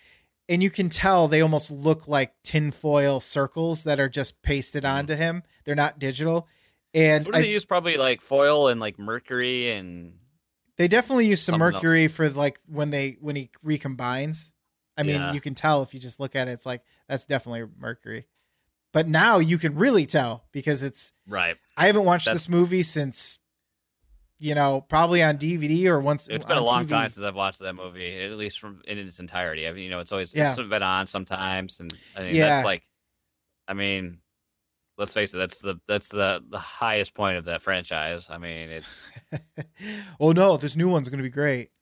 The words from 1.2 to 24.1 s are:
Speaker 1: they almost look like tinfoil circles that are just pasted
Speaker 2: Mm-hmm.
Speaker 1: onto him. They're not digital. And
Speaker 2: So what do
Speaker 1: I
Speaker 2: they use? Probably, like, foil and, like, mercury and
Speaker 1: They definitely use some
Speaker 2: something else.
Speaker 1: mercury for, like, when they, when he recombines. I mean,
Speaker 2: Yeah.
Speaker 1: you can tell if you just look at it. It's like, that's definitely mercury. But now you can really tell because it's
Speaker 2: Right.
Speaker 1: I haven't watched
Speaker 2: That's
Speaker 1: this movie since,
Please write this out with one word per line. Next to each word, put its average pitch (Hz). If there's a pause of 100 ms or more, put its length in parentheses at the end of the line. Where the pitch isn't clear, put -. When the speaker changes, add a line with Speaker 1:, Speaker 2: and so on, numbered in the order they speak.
Speaker 1:
they 156
almost 160
look 151
like 139 (100)
tinfoil 143
circles 160
that 151
are 135
just -
pasted 143
Speaker 2:
Mm-hmm. 135
Speaker 1:
onto 147
him. 165 (220)
They're 147
not 147
digital. 151 (460)
And 156
Speaker 2:
So 175
what 208
do -
Speaker 1:
I -
Speaker 2:
they 214
use? 208
Probably, 170
like, 131
foil 143
and, 117
like, 107
mercury 123
and 87 (640)
Speaker 1:
They 175
definitely 240
use 202
some 170
Speaker 2:
something 165
else. 190
Speaker 1:
mercury 165
for, 156
like, 139
when 147
they, 139
when 147
he 135 (140)
recombines. 139 (420)
I 151
mean, 147
Speaker 2:
Yeah. 170
Speaker 1:
you 147
can 139
tell 147
if 127
you 131
just 123
look 139
at 131
it. 123
It's 120
like, 123 (260)
that's 135
definitely 120 (100)
mercury. 117 (640)
But 160
now 180
you 165
can 156
really 196
tell 123
because 139
it's - (160)
Speaker 2:
Right. 90 (200)
Speaker 1:
I 165
haven't 208
watched 175
Speaker 2:
That's 113
Speaker 1:
this -
movie 175
since, - (1000)